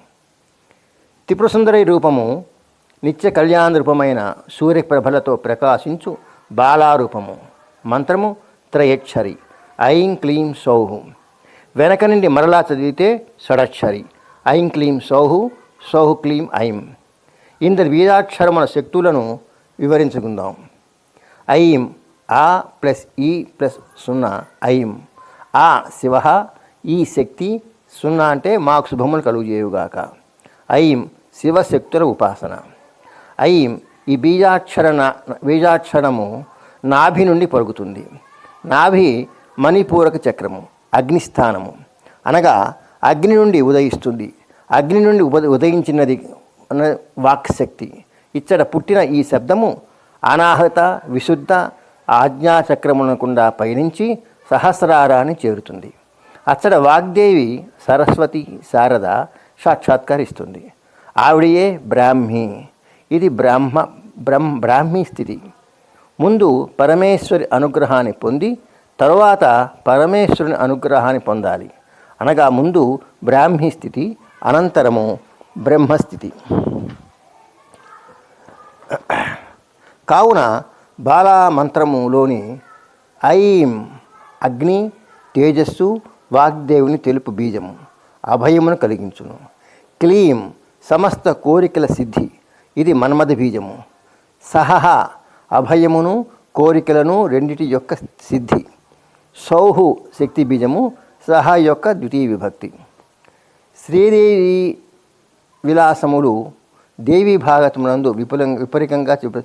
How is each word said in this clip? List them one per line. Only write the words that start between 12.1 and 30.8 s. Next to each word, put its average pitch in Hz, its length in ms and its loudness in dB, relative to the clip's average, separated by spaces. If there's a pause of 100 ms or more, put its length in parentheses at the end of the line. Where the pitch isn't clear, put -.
మరలా 165 360 2 (100)
చదివితే 175 520 -2 (240)
షడక్షరి, 127 560 -2 (420)
ఐం 165 200 2
క్లీం 143 320 -2
సౌహు, 147 520 0 (420)
సౌహు 156 200 4
క్లీం 151 420 -4
ఐం. 107 400 -6 (680)
ఇందరి 180 280 0
బీజాక్షరముల 175 760 2
శక్తులను 143 720 -4 (400)
వివరించుకుందాం. 123 760 -4 (920)
ఐం, 147 460 2 (360)
ఆ 170 320 2 (200)
ప్లస్ 139 200 -4 (160)
ఈ 160 280 -4 (120)
ప్లస్ 135 140 -4 (240)
సున్నా, 123 460 -6 (200)
ఐం. 120 380 -2 (540)
ఆ 147 280 4 (180)
శివ, 151 440 2 (400)
ఈ 165 200 -2
శక్తి, 196 560 -6 (420)
సున్నా 156 220 0
అంటే 151 320 0
మాకు 147 300 0
శుభములు 143 340 -2
కలుగుజేయుగాక. 107 880 -4 (600)
ఐం 143 380 2 (320)